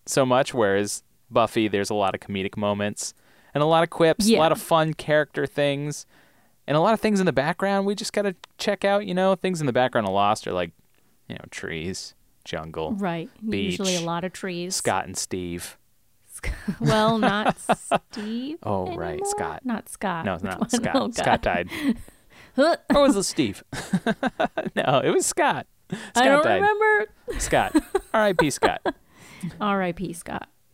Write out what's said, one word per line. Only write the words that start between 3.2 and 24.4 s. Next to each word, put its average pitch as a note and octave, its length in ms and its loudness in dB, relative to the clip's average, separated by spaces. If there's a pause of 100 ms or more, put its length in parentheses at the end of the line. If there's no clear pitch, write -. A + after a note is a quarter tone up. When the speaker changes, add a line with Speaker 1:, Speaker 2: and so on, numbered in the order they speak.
Speaker 1:
and D3 80 0
a D3+ 40 2
lot E3 160 4
of E3+ 60 0
quips, E3+ 380 2
a A3+ 60 4
Speaker 2:
Yeah. G#3 80 6
Speaker 1:
lot D#3+ 120 6
of B2 80 -2
fun D#3+ 320 2
character D3 540 0
things, C#3+ 580 -2 (640)
and C#3 100 2
a D#3+ 40 4
lot G#3 120 4
of G#3 80 0
things G#3+ 200 2
in F#3 60 2
the D#3 60 2
background G3 540 0
we G3+ 80 -2
just - 180 -10
gotta G3+ 220 -2 (240)
check G3+ 260 -2
out, G3+ 220 2
you F3+ 80 -4
know? F#3+ 200 4
Things F3+ 260 -2
in D3+ 60 0
the B2 60 0
background B2 340 2
of F#2+ 60 -2
Lost G2+ 340 2
are - 60 -4
like, F2+ 200 -2 (540)
you - 80 -12
know, - 160 -16
trees, - 640 -8 (300)
jungle, D#3+ 480 -6
Speaker 2:
Right. F3 360 -4 (180)
Speaker 1:
beach, F#3+ 320 -2
Speaker 2:
Usually F#3 180 0
a E3+ 60 -2
lot E3+ 220 -4
of F#3 80 -6
trees. F3+ 440 -8
Speaker 1:
Scott - 300 0
and F#2+ 100 -12
Steve. F2 600 -6 (540)
Speaker 2:
Sc-, - 200 -8 (160)
<laughs> F#3 140 -4
well, A3+ 380 4
not G#3+ 400 0
Speaker 1:
<laughs> - 540 -2
Speaker 2:
Steve A#3+ 500 -8
Speaker 1:
Oh, G3 340 -2
right, E2+ 180 -6
Speaker 2:
anymore. G4+ 160 -2
Speaker 1:
Scott. D3 360 -4
Speaker 2:
Not A#3 240 -6
Scott. F3+ 340 -4
Speaker 1:
No, F#2+ 100 -2
it's E2+ 80 -8
Speaker 2:
Which F#2+ 100 -4
Speaker 1:
not - 80 -6
Speaker 2:
one? - 100 -4
Speaker 1:
Scott. A3+ 200 -2
Speaker 2:
<laughs> - 60 0
Oh, C4 120 2
God. A#3 60 -8
Speaker 1:
Scott - 280 2
died. F2+ 320 -2
Speaker 2:
<laughs> D#4 60 -8 (760)
Huh? D4 200 4 (180)
Speaker 1:
Or C#4+ 80 6
was C4+ 140 4
it G3 60 0
Steve? A#2 460 -2
<laughs> - 40 -20 (1000)